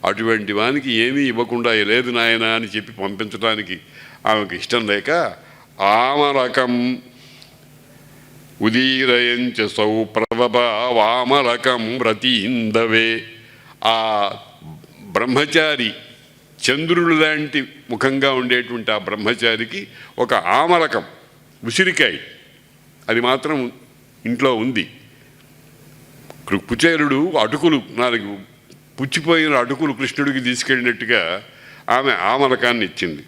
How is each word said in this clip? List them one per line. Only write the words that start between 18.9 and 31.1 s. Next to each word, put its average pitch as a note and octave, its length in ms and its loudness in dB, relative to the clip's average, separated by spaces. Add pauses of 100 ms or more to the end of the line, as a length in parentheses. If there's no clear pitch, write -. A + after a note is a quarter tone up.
ఆ G#2+ 60 0
బ్రహ్మచారికి A2+ 920 -2 (320)
ఒక B2+ 140 2
ఆమరకం, B2 720 2 (600)
ఉసిరికాయ, B2 540 0 (920)
అది A#2 120 2
మాత్రం C3 500 0 (540)
ఇంట్లో B2 300 2
ఉంది. A2 340 -2 (1600)
కృ-, G2+ 120 -2
కుచేలుడు D3+ 800 0
అటుకులు, C#3 440 2 (140)
నాలుగు A2 440 -2 (640)
పుచ్చిపోయిన D#3 540 0
అటుకులు C3+ 380 0
కృష్ణుడికి C3+ 460 -4
తీసుకెళ్ళినట్టుగా A#2+ 1040 0 (460)